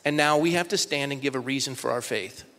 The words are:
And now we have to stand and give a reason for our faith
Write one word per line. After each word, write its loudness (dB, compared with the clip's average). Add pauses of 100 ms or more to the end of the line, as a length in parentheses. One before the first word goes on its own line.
And 2
now 6
we 4
have 2
to 0
stand -2
and -8
give 0
a -2
reason -2
for -2
our 0
faith -6 (160)